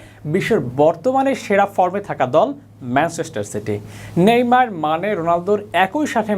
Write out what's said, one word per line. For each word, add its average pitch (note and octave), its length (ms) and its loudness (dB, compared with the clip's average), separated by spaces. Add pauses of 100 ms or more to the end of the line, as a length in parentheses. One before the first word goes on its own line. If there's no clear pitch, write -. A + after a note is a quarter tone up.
(320)
বিশ্বের F#3+ 280 0 (200)
বর্তমানে B3+ 520 2 (120)
সেরা G3+ 220 2 (100)
ফর্মে F#3 320 0
থাকা D3 180 -2 (100)
দল G3+ 120 4 (460)
ম্যানচেস্টার D#3 560 -2
সিটি। G#2+ 260 -4 (500)
নেইমার, B3 400 4 (160)
মানে, D#3+ 320 -2
রোনালদোর F3 460 0 (240)
একই C#4+ 300 -2
সাথে G#3 240 0